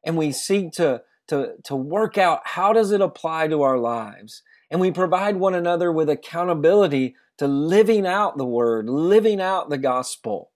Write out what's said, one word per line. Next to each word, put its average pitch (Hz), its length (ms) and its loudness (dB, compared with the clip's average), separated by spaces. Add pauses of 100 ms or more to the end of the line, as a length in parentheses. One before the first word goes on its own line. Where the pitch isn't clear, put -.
and 165 140 -2
we 151 140 0
seek 185 420 -2
to, 143 280 0 (260)
to, 139 260 -4 (100)
to 143 120 -8
work 160 420 -2
out 175 260 2
how 196 300 0
does 214 180 2
it 202 100 2
apply 160 460 -2
to 156 160 0
our 131 140 2
lives. 113 680 -6 (260)
And 170 100 -2
we 185 120 2
provide 185 460 0
one 185 180 0
another 175 360 0
with 156 180 0
accountability 160 1040 0 (220)
to 143 100 -2
living 190 580 2
out 190 320 -2
the 135 80 -4
Word, 117 440 0
living 196 520 2
out 185 280 -2
the 143 80 -2
gospel. 127 800 -4